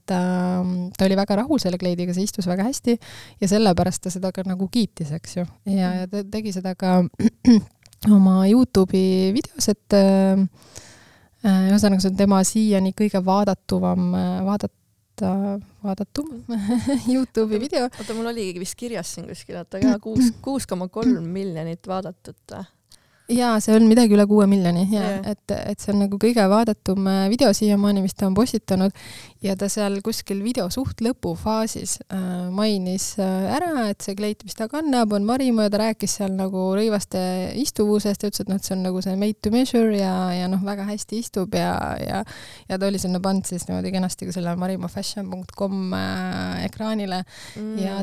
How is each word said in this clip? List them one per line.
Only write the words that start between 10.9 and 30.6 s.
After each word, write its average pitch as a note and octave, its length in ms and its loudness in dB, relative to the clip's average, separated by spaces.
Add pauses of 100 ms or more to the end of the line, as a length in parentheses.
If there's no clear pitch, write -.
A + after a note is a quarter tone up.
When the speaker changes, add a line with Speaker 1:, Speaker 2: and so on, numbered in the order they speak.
Speaker 1:
äh, F#3+ 260 4
ühesõnaga, G3+ 320 4
see F#3+ 100 2
on F#3+ 60 -4
tema G3 260 4
siiani G3 520 2
kõige G#3 280 0
vaadatuvam, F#3 920 0
äh, F#3 220 -2 (100)
vaadata-, - 840 -6 (500)
vaadatum G#3 460 -6 (420)
<laughs> A#3+ 440 0
YouTube'i A3 420 0
Speaker 2:
Oota, - 20 0
Speaker 1:
video. C4 300 -2
Speaker 2:
oota, A3 260 -10
mul A3+ 160 -4
oligi F#3 320 -6
vist - 160 -12
kirjas A#3 360 -8
siin F3 120 -12
kuskil, F3 320 -14
oota, F#3+ 240 -6
jaa, A#3+ 160 2
kuus, A3+ 380 0
Speaker 1:
<clears throat> - 80 -14
Speaker 2:
kuus C4+ 220 -4
koma F#3 200 -6
kolm A3 480 0
miljonit E3 520 -6
vaadatud, F#3 520 -10 (120)
äh. - 180 -14 (600)
Speaker 1:
Jaa, A#3+ 320 2
see A3 100 2
on A3 160 8
midagi A3+ 260 8
üle G3+ 140 8
kuue G#3 180 6
miljoni, F3+ 440 4
jaa. G3+ 180 0
Speaker 2:
Jaa. G3 120 -2 (120)
Speaker 1:
Et, - 200 -8 (200)
et - 80 -8
see G3+ 140 -4
on G3+ 80 2
nagu G3+ 180 -2
kõige A3+ 240 4
vaadatum, G3 640 2
äh, F#3+ 220 2
video A#3+ 240 4
siiamaani, G3+ 500 2
mis G3 100 -2
ta - 140 -2
on F#3+ 80 0
postitanud. G3 560 0 (460)
Ja G3 180 -4
ta G3+ 160 -4
seal G3+ 300 -2
kuskil G3+ 420 -6
video A3+ 260 -2